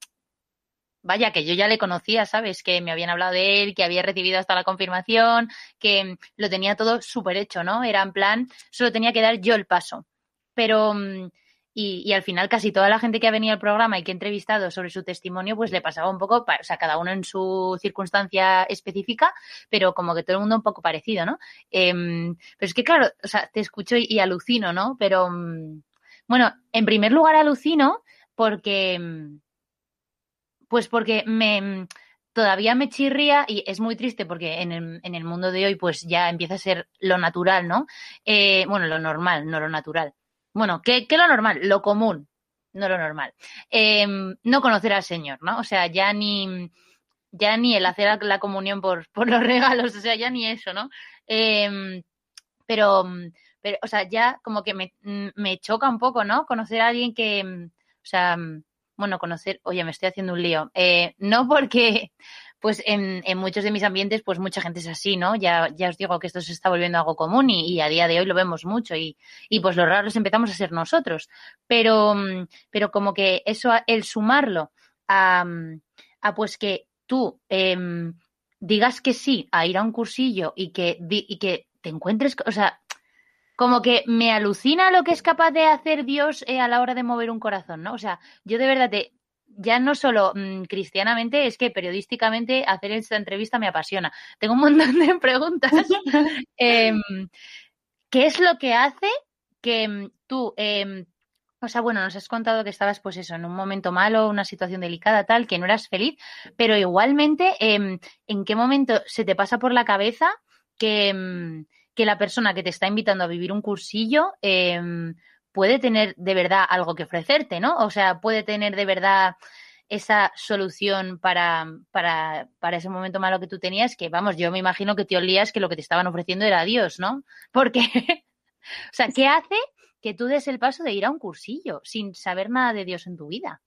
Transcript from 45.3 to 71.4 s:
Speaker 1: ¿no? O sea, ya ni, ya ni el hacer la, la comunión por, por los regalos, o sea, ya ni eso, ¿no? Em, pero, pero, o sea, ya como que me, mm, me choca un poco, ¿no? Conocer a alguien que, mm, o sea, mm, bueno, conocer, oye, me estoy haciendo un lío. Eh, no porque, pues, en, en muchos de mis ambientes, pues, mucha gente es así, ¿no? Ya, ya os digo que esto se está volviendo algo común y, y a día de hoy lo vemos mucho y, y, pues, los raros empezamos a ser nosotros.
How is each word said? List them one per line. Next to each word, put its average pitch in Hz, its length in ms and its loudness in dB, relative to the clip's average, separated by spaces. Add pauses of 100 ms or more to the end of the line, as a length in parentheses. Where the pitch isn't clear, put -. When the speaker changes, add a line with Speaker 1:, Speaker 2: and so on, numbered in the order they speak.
Speaker 1:
¿no? 196 180 -4
O 220 40 -6
sea, 185 220 0
ya 190 260 0
ni, 196 580 -4 (600)
ya 208 260 0
ni 233 200 4
el 185 100 2
hacer 202 200 0
la, 208 140 4
la 202 200 0
comunión 196 400 -4
por, 180 300 -2
por 240 180 -2
los 233 140 4
regalos, 247 540 2
o 202 40 -16
sea, 226 160 -2
ya 233 140 -4
ni 240 160 -4
eso, 220 260 -8
¿no? 214 180 -8 (360)
Em, 202 760 -2 (640)
pero, 202 380 4 (580)
pero, 202 200 -6
o 220 40 -6
sea, 202 220 -2
ya 233 340 0
como 214 220 -6
que 208 100 -6
me, 185 280 -10
mm, 202 340 -10
me 190 220 -6
choca 226 300 -2
un 233 100 -2
poco, 247 260 -2
¿no? 240 220 0
Conocer 226 340 -4
a 226 80 4
alguien 240 260 -2
que, 208 300 -2
mm, 180 220 -12
o - 380 -20
sea, 180 320 0
mm, 160 260 -10 (340)
bueno, 196 220 -4
conocer, 165 460 -8
oye, 180 200 -4
me 160 80 -6
estoy 185 160 -4
haciendo 185 260 -6
un 175 80 -2
lío. 160 320 -2
Eh, 175 440 2
no 226 300 2
porque, 247 640 2 (480)
pues, 214 260 -2
en, 196 380 -2
en 185 140 -2
muchos 190 260 -2
de 214 60 -2
mis 208 120 -2
ambientes, 202 400 -2
pues, 180 160 -4
mucha 190 220 -6
gente 170 200 -8
es 165 80 -12
así, 190 280 -4
¿no? 180 180 0
Ya, 170 400 2
ya 180 140 -2
os 165 80 -6
digo 180 220 -4
que 180 80 -8
esto 175 160 -8
se 170 100 -12
está 170 160 -2
volviendo 175 300 2
algo 160 180 0
común 196 340 2
y, 175 220 0
y 170 80 0
a 151 80 0
día 170 180 2
de 165 140 2
hoy 190 60 0
lo 190 80 0
vemos 175 320 0
mucho 214 280 -4
y, 160 220 -8 (320)
y, 214 120 0
pues, 175 160 0
los 175 120 4
raros 202 280 0
empezamos 214 340 2
a 185 40 -8
ser 175 160 -4
nosotros. 165 580 -2 (380)